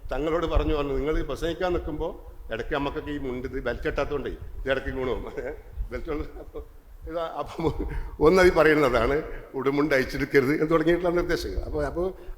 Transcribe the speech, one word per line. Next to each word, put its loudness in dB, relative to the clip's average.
തങ്ങളോട് 0
പറഞ്ഞു, -2
പറഞ്ഞു, -2
"നിങ്ങൾ -2
പ്രസംഗിക്കാൻ -4
നിൽക്കുമ്പോൾ -8
ഇടയ്ക്ക് -6
നമുക്കൊക്കെ -4
ഈ -6
മുണ്ട് -6
ഇത് -8
ബെൽറ്റ് -4
കെട്ടാത്തതുകൊണ്ടേ -4
ഇത് -6
ഇടയ്ക്ക് -2
വീണു -4
പോകും." -4
ബെൽറ്റ് -8
ഉള്ള, -4
അപ്പോൾ -16
ഇതാ, -4
അപ്പം -4
ഒന്നത് 8
പറയുന്നതാണ് 6
ഉടുമുണ്ട് 2
അഴിച്ചെടുക്കരുത് 4
എന്ന് 2
തുടങ്ങിയിട്ടുള്ള 4
നിർദ്ദേശങ്ങൾ. 0
അപ്പോൾ, -4
അപ്പോൾ -2